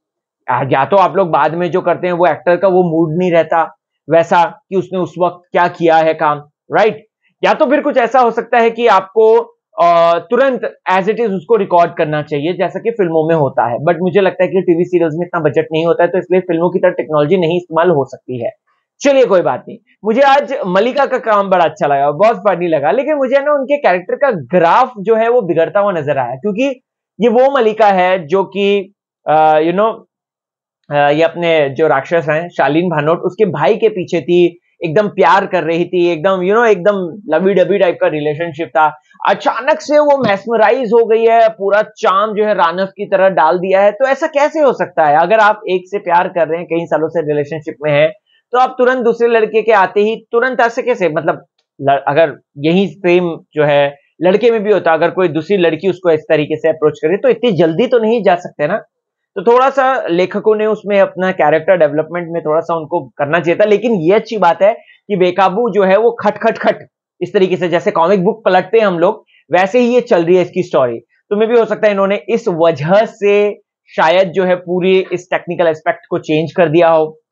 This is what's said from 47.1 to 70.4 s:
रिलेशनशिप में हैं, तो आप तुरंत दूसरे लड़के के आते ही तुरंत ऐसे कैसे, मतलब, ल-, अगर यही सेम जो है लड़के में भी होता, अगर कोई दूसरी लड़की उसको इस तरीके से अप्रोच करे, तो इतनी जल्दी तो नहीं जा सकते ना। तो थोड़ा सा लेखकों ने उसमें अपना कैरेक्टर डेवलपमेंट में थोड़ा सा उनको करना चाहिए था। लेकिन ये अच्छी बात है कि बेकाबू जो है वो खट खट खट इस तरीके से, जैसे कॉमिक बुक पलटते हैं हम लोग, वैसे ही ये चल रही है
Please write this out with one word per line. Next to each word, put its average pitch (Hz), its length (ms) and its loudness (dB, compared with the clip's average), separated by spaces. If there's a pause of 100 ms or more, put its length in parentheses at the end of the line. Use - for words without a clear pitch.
रिलेशनशिप 151 600 -6
में 151 100 -2
हैं, 151 200 2 (400)
तो 240 80 0
आप 254 180 0
तुरंत 254 200 2
दूसरे 233 300 0
लड़के 220 340 0
के 214 100 0
आते 196 300 2
ही 220 140 0 (160)
तुरंत 247 280 0
ऐसे 233 220 0
कैसे, 214 280 -2
मतलब, 156 360 -4 (360)
ल-, 139 260 0
अगर 143 300 0 (200)
यही 170 300 0
सेम 175 520 -2 (140)
जो 151 100 0
है 143 320 2 (260)
लड़के 196 300 2
में 226 120 -2
भी 208 100 0
होता, 170 200 2
अगर 160 180 0
कोई 185 160 0
दूसरी 160 300 -2
लड़की 165 320 0
उसको 180 200 -2
इस 156 200 2
तरीके 151 280 0
से 160 120 -2
अप्रोच 151 300 -2
करे, 165 180 -2
तो 262 120 0
इतनी 240 220 0
जल्दी 165 360 0
तो 240 120 0
नहीं 220 240 0
जा 180 120 2
सकते - 320 -6
ना। 196 100 -4 (580)
तो 202 180 0
थोड़ा 254 160 4
सा 262 400 0
लेखकों 185 460 0
ने 214 100 -2
उसमें 208 340 -2
अपना 185 320 0
कैरेक्टर 160 460 2
डेवलपमेंट 156 520 -4
में 170 120 -6
थोड़ा 156 180 -2
सा 165 160 -4
उनको 160 320 -6
करना 151 320 -4
चाहिए 170 200 -2
था। 214 60 4
लेकिन 214 280 0
ये 175 200 0
अच्छी 226 240 -2
बात 170 240 0
है 208 120 2 (340)
कि 202 80 -2
बेकाबू 185 540 0
जो 196 140 0
है 190 140 4
वो 226 140 2
खट 208 260 -4
खट 226 200 -2
खट - 300 -4 (340)
इस 175 120 -8
तरीके 190 240 0
से, 170 120 -4
जैसे 170 220 0
कॉमिक 175 320 0
बुक 214 220 -2
पलटते 185 340 2
हैं 220 60 2
हम 180 140 -2
लोग, 196 260 0 (260)
वैसे 190 280 2
ही 240 160 2
ये 240 60 4
चल 202 220 0
रही 170 120 4
है 180 60 4